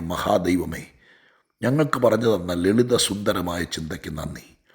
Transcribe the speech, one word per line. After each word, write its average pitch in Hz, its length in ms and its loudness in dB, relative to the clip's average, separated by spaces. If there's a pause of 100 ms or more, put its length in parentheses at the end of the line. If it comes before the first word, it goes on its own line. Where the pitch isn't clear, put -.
മഹാദൈവമേ, 87 800 0 (800)
ഞങ്ങൾക്ക് 139 380 0
പറഞ്ഞു 113 300 4
തന്ന 90 260 0
ലളിത 113 420 4
സുന്ദരമായ 95 680 -2
ചിന്തയ്ക്ക് 80 460 -10
നന്ദി. 78 360 -10 (280)